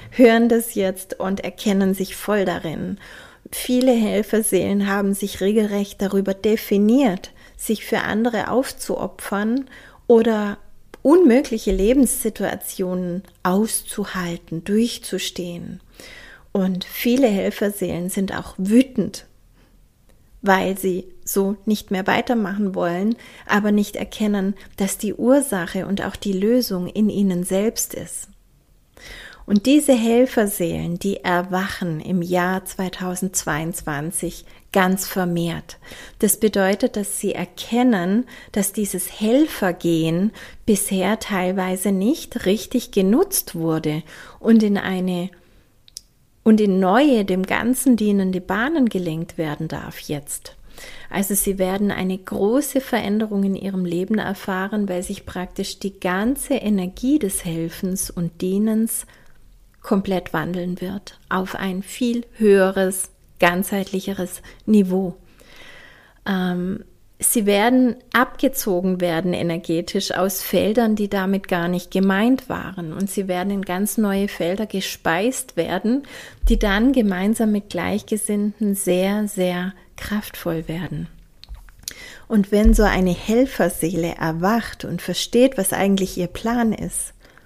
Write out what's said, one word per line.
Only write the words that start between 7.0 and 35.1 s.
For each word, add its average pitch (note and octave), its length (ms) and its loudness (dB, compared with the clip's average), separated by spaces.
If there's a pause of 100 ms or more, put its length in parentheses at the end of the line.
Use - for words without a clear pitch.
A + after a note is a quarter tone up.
sich - 280 -4
für G#3+ 160 -2
andere A3+ 500 0
aufzuopfern A3 1160 -4 (420)
oder A3 500 4 (440)
unmögliche C4 680 4
Lebenssituationen F#3+ 1500 0 (220)
auszuhalten, F3+ 1200 -4
durchzustehen. F#3 1160 -4 (720)
Und F#3+ 320 0
viele B3 440 2
Helferseelen F#3+ 800 -2
sind F#3+ 260 -2
auch - 220 -10
wütend, G#3 680 2 (1160)
weil F#3+ 340 2
sie F#3 300 -2 (180)
so G3 300 0 (100)
nicht - 280 -2
mehr F#3+ 160 -2
weitermachen G#3 640 0
wollen, F3+ 400 0 (320)
aber G#3 240 2
nicht G#3 240 2
erkennen, G3+ 600 -2 (220)
dass G3 220 -4
die G#3 160 -4
Ursache G#3 720 2
und G3 160 -2
auch G3 140 -6
die G3+ 160 -4
Lösung G3 560 0
in G#3+ 200 0
ihnen F#3 360 0
selbst G3+ 500 -2
ist. - 340 -12 (1160)
Und G3+ 200 2
diese C#4+ 260 6
Helferseelen, G3+ 1080 2
die G3 200 -2
erwachen F3+ 800 -2
im F3+ 200 -2
Jahr F3+ 440 0
zweitausendzweiundzwanzig F3 1800 -6 (280)
ganz F#3+ 340 2
vermehrt. E3+ 720 -4 (400)